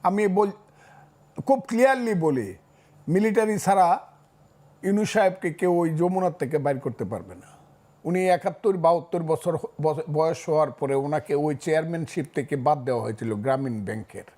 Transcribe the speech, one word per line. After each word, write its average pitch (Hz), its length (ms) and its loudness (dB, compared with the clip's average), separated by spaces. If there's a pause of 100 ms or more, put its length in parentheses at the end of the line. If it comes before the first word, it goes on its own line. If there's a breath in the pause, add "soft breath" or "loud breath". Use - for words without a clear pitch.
আমি 202 260 2
বল-, - 1160 -6
খুব 269 140 2
ক্লিয়ারলি 247 540 2
বলি, 135 400 0 (540 soft breath)
মিলিটারি 214 500 2
ছাড়া 185 540 2 (720)
ইনু 202 220 0
সাহেবকে 185 480 0
কেউ 180 200 0
ওই 170 240 0
যমুনার 180 360 0
থেকে 143 260 -4
বাইর 139 200 0
করতে 123 260 -6
পারবে 90 300 -10
না। - 120 -20 (580)
উনি 185 240 0
একাত্তর, 185 480 2
বাহাত্তর 170 460 2
বছর 160 340 -2
হ-, - 100 -6 (160)
বছ-, 156 280 -2
বয়স 156 380 0
হওয়ার 151 220 2
পরে 139 240 -2
ওনাকে 143 400 -2
ওই 147 220 0
চেয়ারম্যানশিপ 160 800 -2
থেকে 147 220 -4
বাদ 139 280 0
দেওয়া 123 180 -2
হয়েছিল 110 320 -4
গ্রামীণ 123 500 -2
ব্যাংকের। 104 400 -10 (140)